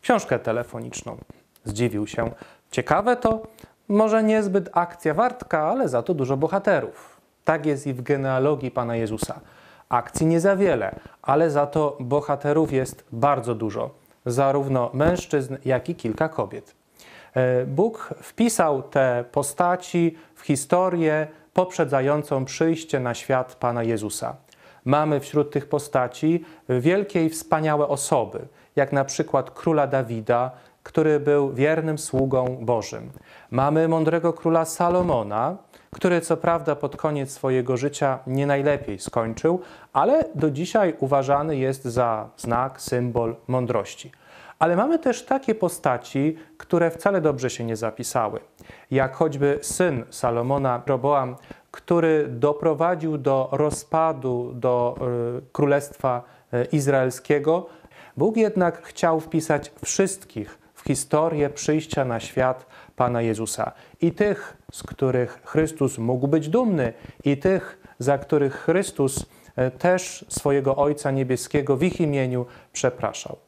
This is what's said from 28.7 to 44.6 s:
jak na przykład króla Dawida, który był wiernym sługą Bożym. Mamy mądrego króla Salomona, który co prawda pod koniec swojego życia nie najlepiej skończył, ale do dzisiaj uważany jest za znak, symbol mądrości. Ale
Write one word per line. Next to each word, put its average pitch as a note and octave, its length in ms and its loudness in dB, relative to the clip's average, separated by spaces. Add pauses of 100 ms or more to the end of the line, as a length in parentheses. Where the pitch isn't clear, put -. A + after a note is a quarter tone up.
jak C#3 160 2
na C#3 120 2
przykład C3+ 460 -2
króla D3+ 360 0
Dawida, A#2+ 640 0 (320)
który D#3 380 2
był C#3+ 320 2
wiernym D#3 460 0
sługą C3 600 -2
Bożym. A2+ 500 -4 (400)
Mamy D3 380 2
mądrego D#3+ 440 2
króla E3 320 2
Salomona, D#3 920 0 (340)
który F3 300 2
co E3 160 0
prawda D#3+ 400 0
pod C#3 200 -6
koniec C#3+ 340 -2
swojego B2+ 460 0
życia C3+ 500 -2
nie C3+ 200 0
najlepiej C#3 520 0
skończył, A#2+ 600 -2 (320)
ale A#3+ 320 4 (100)
do D3+ 160 2
dzisiaj F3 480 0
uważany C#3+ 580 2
jest C3 280 -2
za A#2 520 0
znak, B2 440 -2
symbol A#2+ 560 -2 (120)
mądrości. A#2+ 640 -2 (460)
Ale E3+ 180 4